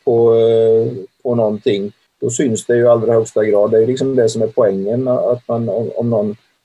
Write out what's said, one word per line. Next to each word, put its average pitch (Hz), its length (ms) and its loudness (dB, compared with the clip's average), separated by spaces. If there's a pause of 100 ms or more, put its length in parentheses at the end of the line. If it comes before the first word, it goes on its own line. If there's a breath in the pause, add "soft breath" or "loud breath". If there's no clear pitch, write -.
på, 117 320 4
eh, 113 580 2 (300)
på 120 120 -2
någonting, 104 560 -2 (300)
då 120 80 -4
syns 120 360 -4
det 123 100 0
ju 120 80 2
i 120 40 4
allra 117 260 2
högsta 113 320 0
grad. 104 260 2
Det 113 120 4
är 113 40 0
liksom 131 280 -2
det 117 140 2
som 113 120 -4
är 110 60 0
poängen, 110 600 -2
att 120 400 -2
man, 117 220 -4
om, 110 260 -4
om 117 140 -4
någon 107 260 -2 (300)